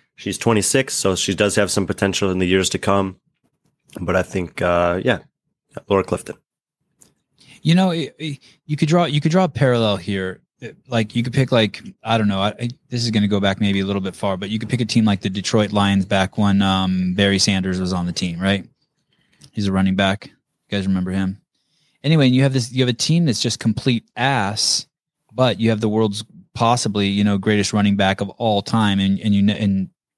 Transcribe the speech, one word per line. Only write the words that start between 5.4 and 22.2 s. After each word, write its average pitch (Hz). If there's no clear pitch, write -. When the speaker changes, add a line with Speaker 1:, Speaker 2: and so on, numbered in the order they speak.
Speaker 1:
Laura 95
Clifton. -
Speaker 2:
You 160
know, 185
it, 160
it, 147
you 151
could 151
draw, 175
you 147
could 156
draw 185
a 170
parallel 117
here. 95
It, 110
like, 113
you 120
could 120
pick, 131
like, 110
I 113
don't 104
know, 98
I, 101
I, 120
this 120
is 117
gonna 104
go 101
back 98
maybe 98
a 95
little 98
bit 95
far, 98
but 98
you 110
could 110
pick 123
a 120
team 110
like 101
the 101
Detroit 101
Lions 98
back 95
when, 101
um, 92
Barry 98
Sanders 95
was 92
on 87
the 87
team, 85
right? 95
He's 104
a 95
running 95
back. 95
You -
guys 95
remember 92
him? 95
Anyway, 147